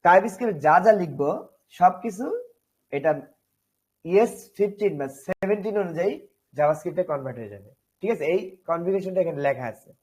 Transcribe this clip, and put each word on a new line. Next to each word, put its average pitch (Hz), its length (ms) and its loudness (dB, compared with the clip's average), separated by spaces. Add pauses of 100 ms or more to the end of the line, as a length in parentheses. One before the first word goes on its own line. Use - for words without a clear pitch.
TypeScript-এ 190 560 2
যা 151 160 6 (100)
যা 220 60 8
লিখবো 147 380 0 (400)
সবকিছু 185 560 0 (680)
এটা 139 200 0 (920)
ইএস 196 300 2 (240)
ফিফটিন 202 400 -2
বা 139 100 -6
সেভেনটিন 202 720 -4
অনুযায়ী 185 500 -4 (300)
JavaScript-এ 156 460 0
কনভার্ট 131 340 -6
হয়ে 110 120 -12
যাবে। 98 200 -18 (320)
ঠিক 208 100 -2
আছে, 156 140 -4
এই 180 320 -2 (100)
কনফিগারেশনটা 185 540 -2
এখানে 156 200 -2
লেখা 131 240 -2
আছে। - 240 -12 (140)